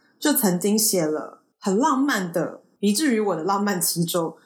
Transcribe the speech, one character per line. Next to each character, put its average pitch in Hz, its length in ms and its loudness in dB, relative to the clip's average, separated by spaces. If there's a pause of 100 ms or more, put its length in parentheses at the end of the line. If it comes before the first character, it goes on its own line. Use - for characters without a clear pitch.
(200)
就 294 140 0
曾 190 260 2
经 208 180 2
写 196 280 2
了 151 360 -6 (160)
很 190 220 -2
浪 285 180 2
漫 233 340 0
的， 170 300 -4 (200)
以 202 120 2
至 254 220 2
于 214 40 2
我 202 160 0
的 160 80 -4
浪 196 200 0
漫 190 180 0
七 170 220 -2
周， 165 420 -2